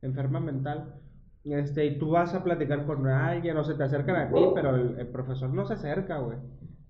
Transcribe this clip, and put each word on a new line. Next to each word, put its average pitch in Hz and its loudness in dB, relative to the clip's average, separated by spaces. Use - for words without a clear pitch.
enferma 135 -2
mental. 147 -4
Este, 147 0
y 143 0
tú 156 0
vas 170 4
a 180 -2
platicar 147 0
con 135 0
alguien, 165 2
o 151 2
se 151 -2
te 147 0
acercan 139 2
a 135 0
ti, - 6
pero 139 2
el, 123 0
el 120 -6
profesor 131 -4
no 196 0
se 170 -4
acerca, 165 -4
güey. 117 -4